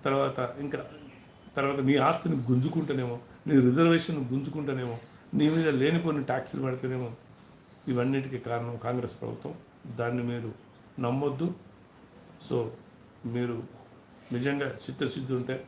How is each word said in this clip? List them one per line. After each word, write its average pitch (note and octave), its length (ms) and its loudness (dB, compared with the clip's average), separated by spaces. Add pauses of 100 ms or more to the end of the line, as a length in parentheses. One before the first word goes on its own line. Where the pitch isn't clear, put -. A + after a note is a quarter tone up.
తర్వాత C3+ 540 0
ఇంకా C#3+ 260 -6 (680)
తర్వాత C#3 240 2
నీ C#3 160 6
ఆస్తిని D#3+ 400 4
గుంజుకుంటేనేమో, B2+ 840 0 (280)
నీ D3 120 8
రిజర్వేషన్ D#3+ 680 4
గుంజుకుంటేనేమో, C3 720 -4 (360)
నీ D3 160 4
మీద D#3+ 180 4
లేనిపోని D3+ 560 2
ట్యాక్సులు C3 400 -2
పడితేనేమో, B2+ 480 -4 (760)
ఇవన్నిటికీ C3 500 0
కారణం A#2+ 400 -4
కాంగ్రెస్ A#2+ 440 -4
ప్రభుత్వం. A#2 320 -8 (420)
దాన్ని A#2+ 280 -2
మీరు A#2 280 -4 (480)
నమ్మొద్దు. C#3 540 0 (960)
So A#2+ 140 0 (600)
మీరు A#2+ 600 -4 (460)
నిజంగా C#3 360 0
చిత్తశుద్ధి C3 680 -6
ఉంటే B2+ 340 -4